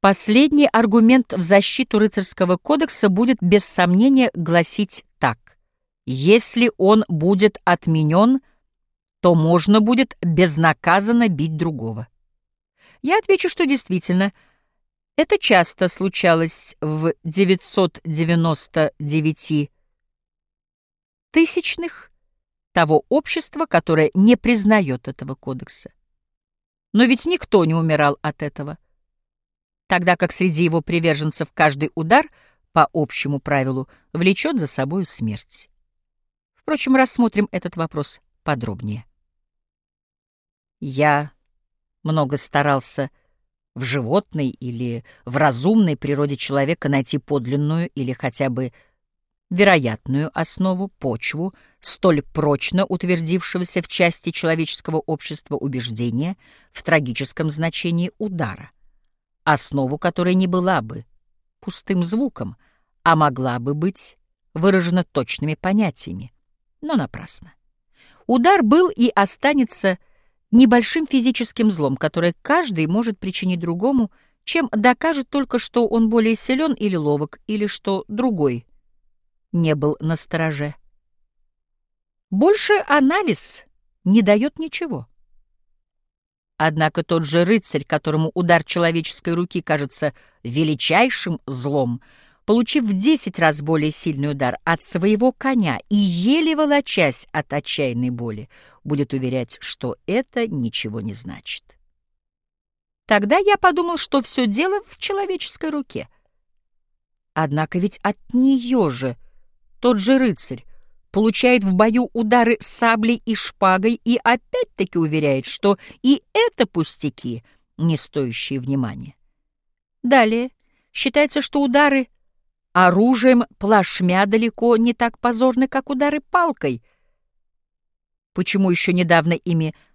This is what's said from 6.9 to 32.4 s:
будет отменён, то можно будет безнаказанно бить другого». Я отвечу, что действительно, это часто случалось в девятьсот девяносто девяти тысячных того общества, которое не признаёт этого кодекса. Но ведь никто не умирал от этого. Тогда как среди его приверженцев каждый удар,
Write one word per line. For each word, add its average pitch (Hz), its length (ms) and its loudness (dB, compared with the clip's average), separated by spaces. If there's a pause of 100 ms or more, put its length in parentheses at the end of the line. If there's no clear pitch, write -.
будет 185 560 0
отменён, 175 800 2 (800)
то 175 160 6
можно 190 440 4
будет 240 400 0
безнаказанно 175 1080 2
бить 160 280 -4
другого». 117 520 -6 (920)
Я 339 160 0
отвечу, 392 320 0
что 339 160 0
действительно, 196 680 0 (840)
это 320 220 2
часто 185 480 2
случалось 170 960 0
в 156 420 -2
девятьсот 185 840 0
девяносто 165 960 0
девяти 151 720 -2 (1600)
тысячных - 800 -2 (600)
того 156 360 2
общества, 302 580 -2
которое 156 480 0
не 208 200 6
признаёт 202 720 0
этого 135 300 -12
кодекса. - 560 -12 (1000)
Но 226 120 6
ведь 254 200 2
никто 311 400 2
не 160 120 0
умирал 151 440 0
от - 220 -8
этого. 147 360 -10 (1080)
Тогда 180 280 2
как 175 160 -2
среди 170 320 0
его 165 160 2
приверженцев 156 720 -2
каждый 151 420 0
удар, 220 360 2 (420)